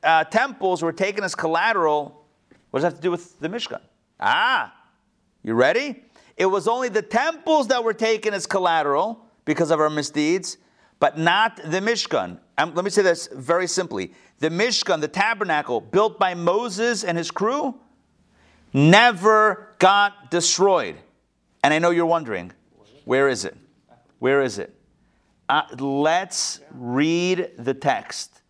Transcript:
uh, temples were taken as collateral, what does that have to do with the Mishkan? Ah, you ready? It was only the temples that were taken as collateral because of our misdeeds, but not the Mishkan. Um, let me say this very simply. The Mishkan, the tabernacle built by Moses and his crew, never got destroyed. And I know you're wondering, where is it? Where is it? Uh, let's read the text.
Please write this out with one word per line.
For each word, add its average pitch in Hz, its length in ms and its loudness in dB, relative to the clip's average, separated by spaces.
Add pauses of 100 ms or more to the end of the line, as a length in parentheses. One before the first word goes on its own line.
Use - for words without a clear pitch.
uh, 160 220 4
temples 196 580 -2
were 165 100 -2
taken 196 300 -4
as 185 120 -6
collateral, 165 880 -2 (460)
what 131 80 -4
does 143 60 -2
that 170 80 0
have 170 60 -16
to 143 40 -18
do 175 80 0
with 170 300 -10
the 156 80 -6
Mishkan? 226 320 -10 (400)
Ah, 170 520 0 (720)
you 110 100 -6
ready? 180 500 0 (360)
It 185 80 2
was 190 200 0
only 247 220 -2
the 208 140 -2
temples 294 680 0
that 247 160 0
were 226 80 0
taken 220 400 -2
as 196 140 -6
collateral 170 800 0 (180)
because 151 260 0
of 160 100 2
our 156 100 2
misdeeds, 151 680 -2 (420)
but 143 200 0
not 175 380 2
the 156 240 -6
Mishkan. 156 580 -4 (180)
Um, 160 180 -2
let 175 100 -2
me 202 60 -4
say 202 120 2
this 170 300 2
very 170 340 -2
simply. 113 460 -6 (260)
The 151 100 -2
Mishkan, 185 520 -2
the 151 80 -4
tabernacle 180 720 -2
built 202 380 0
by 185 160 0
Moses 208 680 -2
and 170 120 -2
his 170 140 -6
crew, 254 440 -2 (1000)
never 208 1040 4
got 202 520 4
destroyed. 170 680 2 (680)
And 143 100 4
I 156 60 2
know 170 120 2
you're 170 160 0
wondering, 113 460 -4 (520)
where 135 240 2
is 107 160 -2
it? - 120 -10 (600)
Where 135 240 2
is 113 160 -4
it? - 160 -12 (720)
Uh, 147 140 2 (160)
let's 147 840 -2 (120)
read 165 840 -2
the 117 160 -4
text. - 760 -6